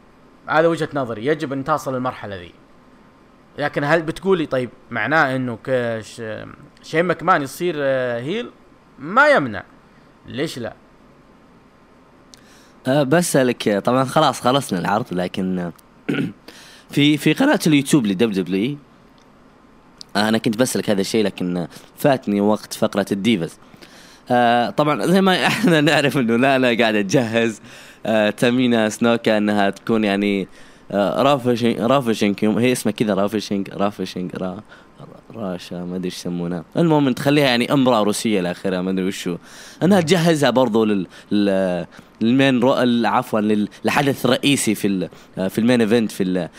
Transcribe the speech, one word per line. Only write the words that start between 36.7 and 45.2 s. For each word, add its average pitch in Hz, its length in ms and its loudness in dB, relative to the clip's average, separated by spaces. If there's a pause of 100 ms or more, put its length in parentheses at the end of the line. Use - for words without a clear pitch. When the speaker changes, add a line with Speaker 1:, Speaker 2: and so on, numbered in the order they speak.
Speaker 2:
المهم 151 360 2
تخليها 143 320 2
يعني 120 280 2
امرأة 127 300 4
روسية 104 380 0
الأخيرة، 90 400 -4
ما 92 100 -4
أدري 92 160 -2
وشو. 92 300 -6 (460)
إنها 185 180 4
تجهزها 160 500 2
برضو 113 340 4
لل-، 101 220 0 (260)
لل-، 95 540 0 (340)
للمين 127 400 2
رو-، 127 180 2
ال-، 120 280 0
عفوا، 110 340 0
لل-، 104 280 0 (160)
للحدث 135 400 0
الرئيسي 123 500 2
في 101 140 -2
ال-، 92 200 -2 (300)